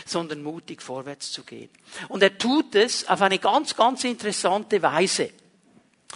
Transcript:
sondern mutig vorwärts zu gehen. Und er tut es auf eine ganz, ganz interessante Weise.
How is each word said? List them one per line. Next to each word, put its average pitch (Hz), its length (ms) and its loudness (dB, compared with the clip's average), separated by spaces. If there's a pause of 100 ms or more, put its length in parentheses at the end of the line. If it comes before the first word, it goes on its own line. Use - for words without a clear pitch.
sondern 156 360 -6
mutig 156 400 -12
vorwärts 135 520 -10
zu 131 100 -14
gehen. 113 260 -18 (380)
Und 202 160 2
er 196 140 4
tut 285 380 0
es 226 340 2
auf 180 120 2
eine 190 180 2
ganz, 285 360 0
ganz 254 300 2
interessante 208 760 0
Weise. 156 500 2 (840)